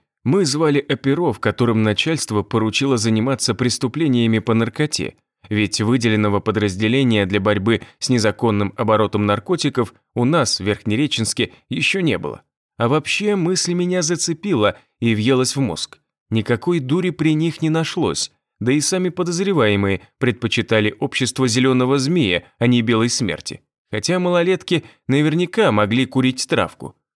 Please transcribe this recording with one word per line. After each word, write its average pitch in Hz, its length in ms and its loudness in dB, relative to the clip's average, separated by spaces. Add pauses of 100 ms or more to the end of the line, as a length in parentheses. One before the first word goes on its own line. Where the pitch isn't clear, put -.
(240)
мы 175 220 2
звали 147 340 2
оперов, 139 600 -2
которым 110 420 2
начальство 107 600 0
поручило 113 540 0
заниматься 113 580 0
преступлениями 120 840 0
по 110 160 0
наркоте, 113 640 -2 (320)
ведь 104 320 0
выделенного 107 600 2
подразделения 107 880 0
для 98 140 0
борьбы 110 420 0 (160)
с - 100 -6
незаконным 107 680 0
оборотом 107 500 0
наркотиков 127 680 -2 (200)
у 123 100 0
нас 143 340 0
в 92 60 -8
Верхнереченске 110 880 -2 (160)
ещё - 320 -2
не 131 180 0
было. - 240 -10 (340)
А 117 120 0
вообще 175 480 0
мысль 175 380 0
меня 180 280 0
зацепила 160 760 0 (240)
и 117 140 2
въелась 127 400 2
в 139 60 -4
мозг. 95 380 -4 (320)
Никакой 120 500 0
дури 165 300 -2
при 156 240 0
них 156 280 -2
не 160 80 0
нашлось, 156 640 -2 (260)
да 117 140 0
и 147 80 2
сами 180 300 0
подозреваемые 160 920 0 (180)
предпочитали 110 800 0
общество 135 480 -2
зелёного 127 520 2
змея, 131 460 0 (140)
а 120 80 2
не 120 160 4
белой 113 280 2
смерти. - 500 -6 (300)
Хотя 160 280 -2
малолетки 180 680 0 (220)
наверняка 156 640 2
могли 107 360 2
курить 127 420 -2
травку. - 480 -4 (200)